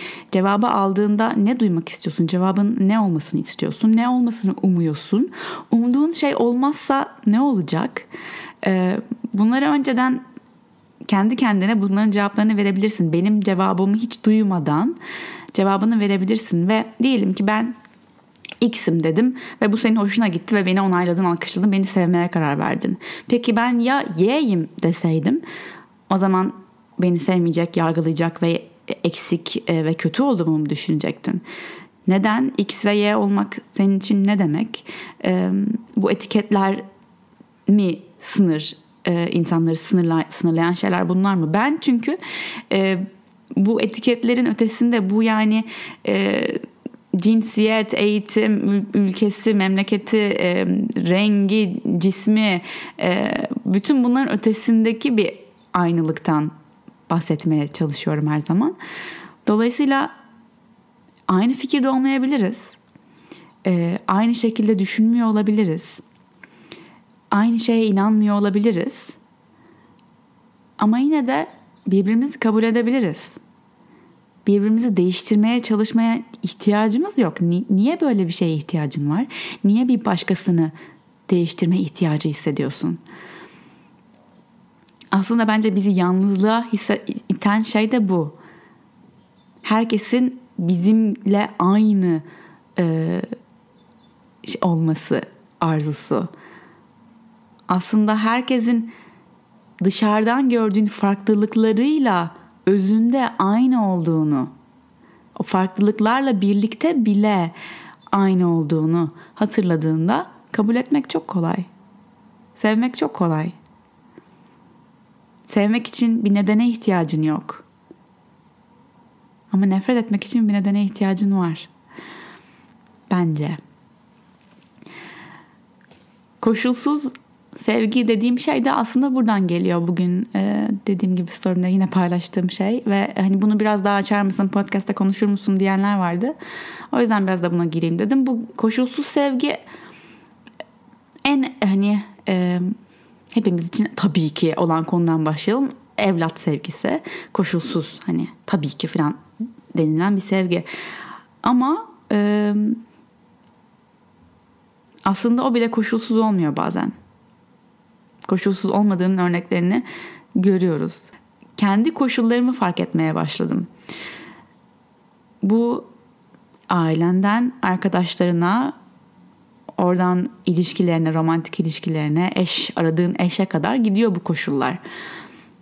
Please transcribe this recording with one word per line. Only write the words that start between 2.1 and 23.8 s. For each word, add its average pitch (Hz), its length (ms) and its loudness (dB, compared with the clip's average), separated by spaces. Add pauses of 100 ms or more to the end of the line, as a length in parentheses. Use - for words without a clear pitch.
Cevabın 190 520 0
ne 202 200 2
olmasını 160 420 -2
istiyorsun? - 540 0
Ne 233 140 2
olmasını 233 520 0
umuyorsun? 180 680 0 (400)
Umduğun 247 400 2
şey 294 240 0
olmazsa 269 800 0 (120)
ne 214 140 4
olacak? 190 680 -2 (580)
Eee, 185 340 2 (340)
bunları 233 320 2
önceden 262 560 0 (880)
kendi 208 280 2
kendine 208 460 2
bunların 202 300 2
cevaplarını 208 460 0
verebilirsin. 196 560 0
Benim 202 280 2
cevabımı 190 540 2
hiç 233 300 -6
duymadan 196 680 2 (580)
cevabını 196 460 2
verebilirsin 196 680 0
ve 220 180 2 (180)
diyelim 202 300 2
ki 196 140 0
ben 226 280 0 (840)
X'im 170 420 0
dedim 220 320 2 (260)
ve 202 100 2
bu 226 60 2
senin 226 180 2
hoşuna 208 320 2
gitti 175 280 -2
ve 196 100 2
beni 185 160 2
onayladın, 180 440 2
alkışladın, 180 460 0
beni 190 140 2
sevmeye 180 420 2
karar 151 320 0
verdin. - 380 -2 (300)
Peki 240 280 2
ben 240 240 2
ya 254 260 0 (120)